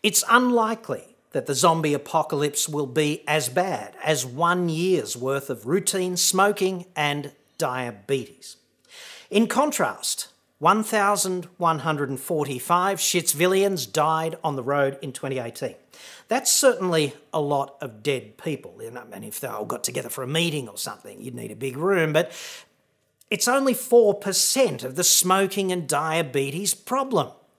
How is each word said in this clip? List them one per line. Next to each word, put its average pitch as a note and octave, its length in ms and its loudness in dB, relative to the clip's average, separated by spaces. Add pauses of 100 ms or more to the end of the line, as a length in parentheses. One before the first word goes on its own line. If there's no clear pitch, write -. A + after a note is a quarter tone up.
It's G#3+ 260 2
unlikely A3+ 880 2 (160)
that C3+ 120 -2
the C#3+ 100 -2
zombie D#3 400 4
apocalypse D3 760 -2
will D3 180 -2
be D3 420 0
as D3 220 0
bad C3+ 520 -2
as D3+ 220 0
one E3+ 460 2
year's D#3+ 440 0
worth C3 360 -4
of A#2 160 -6
routine F3+ 500 0
smoking F#3+ 720 2 (100)
and D3 360 -2 (260)
diabetes. B2+ 1000 -4 (760)
In G#3+ 160 6
contrast, - 800 -2 (300)
one G3 240 4
thousand G3 680 0 (100)
one D#3+ 220 2
hundred C#3+ 280 -2
and C3+ 100 -6
forty-five F3 800 0
Shitsvillians F3+ 920 2
died D#3+ 500 0
on D3 140 -2
the C3 60 -6
road C#3 400 0
in C#3 100 -8
twenty C3+ 260 -6
eighteen. A#2 360 -8 (540)
That's C4 220 0
certainly F3 640 4 (180)
a D#3+ 80 0
lot C#3+ 400 -2
of A2 220 -10
dead A#2 360 -4
people. - 420 -8
You A2+ 120 -12
know, B2 200 -14
and G2 120 -12
if G#2+ 160 -12
they C#3 80 -8
all G#2+ 160 -8
got - 200 -6
together C3+ 240 -6
for - 140 -8
a B2 60 -6
meeting D3+ 400 -2
or - 100 -14
something, G2+ 420 -12
you'd A#2+ 140 -12
need A2+ 160 -10
a G#2 60 -14
big B2+ 200 -8
room, E3 360 2
but D#3+ 180 2 (1000)
it's - 200 0
only C4+ 260 2
four A3 400 6
percent G3 680 0
of C3 100 -8
the E3+ 100 0
smoking F#3+ 680 2
and E3+ 160 -4
diabetes D3+ 840 -2
problem. B3+ 600 -2 (260)